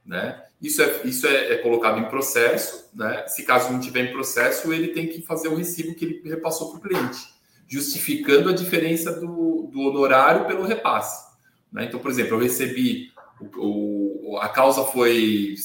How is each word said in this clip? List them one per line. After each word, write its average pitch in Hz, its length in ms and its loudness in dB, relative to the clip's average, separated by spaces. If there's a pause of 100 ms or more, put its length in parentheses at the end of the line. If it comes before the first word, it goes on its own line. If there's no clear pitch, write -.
né? - 360 -8 (200)
Isso - 180 0
é, - 240 2
isso 127 220 -2
é, 135 260 2
é 117 60 0
colocado 117 420 2
em 113 80 -2
processo, - 840 0
né? 110 340 -4
Se - 140 -8
caso 127 280 2
não 127 80 0
tiver 123 300 -2
em - 40 -8
processo, 131 600 0
ele 160 160 0
tem 165 180 -4
que 160 140 -8
fazer 160 280 -4
o 156 60 0
recibo 165 400 -4
que 160 120 -6
ele - 180 -6
repassou 160 460 -6
pro - 100 -16
cliente, 147 380 -2 (500)
justificando 143 800 2
a 180 60 4
diferença 165 580 0
do, 165 580 -2
do 135 100 -8
honorário 139 640 4
pelo 190 180 -2
repasse, - 720 -4 (340)
né? 110 140 -6
Então, 120 160 -8
por 139 100 -6
exemplo, 113 260 0
eu 113 40 2
recebi, 127 720 0 (460)
o, 104 720 -4
o, 101 60 -4
a 110 100 -2
causa 135 360 4
foi 110 720 2 (100)